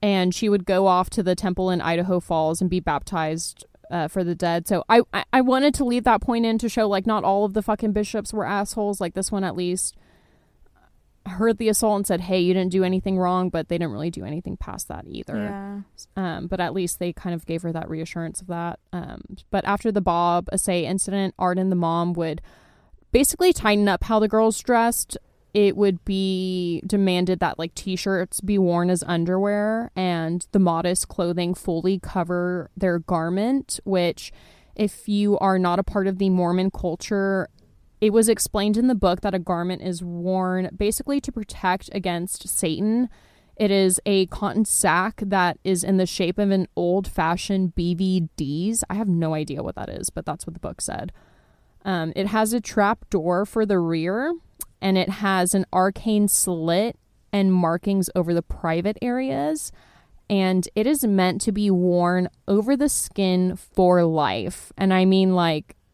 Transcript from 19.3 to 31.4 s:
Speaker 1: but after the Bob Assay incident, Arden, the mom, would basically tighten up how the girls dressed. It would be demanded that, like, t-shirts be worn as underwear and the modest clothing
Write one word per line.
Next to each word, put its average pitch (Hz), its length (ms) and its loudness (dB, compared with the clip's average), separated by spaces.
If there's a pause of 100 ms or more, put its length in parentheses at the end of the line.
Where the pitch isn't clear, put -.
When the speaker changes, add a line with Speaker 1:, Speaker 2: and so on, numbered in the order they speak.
Speaker 1:
but 196 160 0
after 208 260 0
the 196 80 2
Bob 175 520 2
Assay 180 340 0
incident, 190 520 -2
Arden, 185 320 0
the 185 60 2
mom, 170 380 0
would 165 260 -4 (720)
basically 320 400 4
tighten 208 360 2
up 190 160 0
how 220 160 2
the 214 80 4
girls 220 320 2
dressed. 233 580 0 (360)
It 202 240 4
would 196 260 2
be 185 840 -2
demanded 185 540 2
that, 170 180 -2
like, 165 160 -6
t-shirts 185 680 -4
be 202 160 2
worn 175 320 2
as 180 120 0
underwear 202 920 -2
and 175 560 -2
the 202 60 4
modest 175 500 2
clothing 175 460 -2